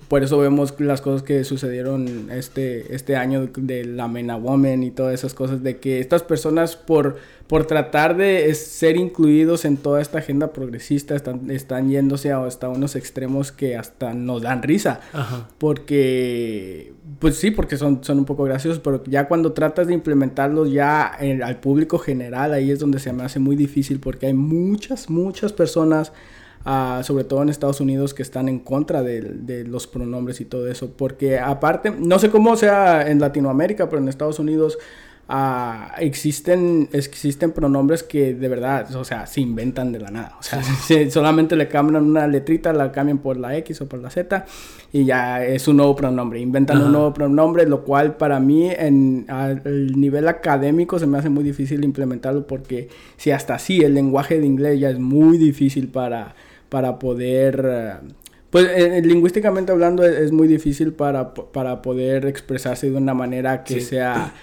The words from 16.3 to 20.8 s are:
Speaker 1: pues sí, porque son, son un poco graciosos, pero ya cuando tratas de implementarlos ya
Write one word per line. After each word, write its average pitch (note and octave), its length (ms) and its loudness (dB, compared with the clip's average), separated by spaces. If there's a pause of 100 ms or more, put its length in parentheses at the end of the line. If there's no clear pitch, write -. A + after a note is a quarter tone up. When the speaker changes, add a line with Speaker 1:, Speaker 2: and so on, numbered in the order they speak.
Speaker 1:
pues D3 180 2
sí, G#3 140 0
porque - 260 -4
son, C#3 280 0
son C#3+ 140 0
un C#3 60 2
poco C#3 200 -2
graciosos, C#3 340 -2
pero C3+ 260 -4
ya C#3 220 0
cuando E3 260 2
tratas D#3 360 0
de F3 60 0
implementarlos C#3+ 760 0
ya C#3+ 480 2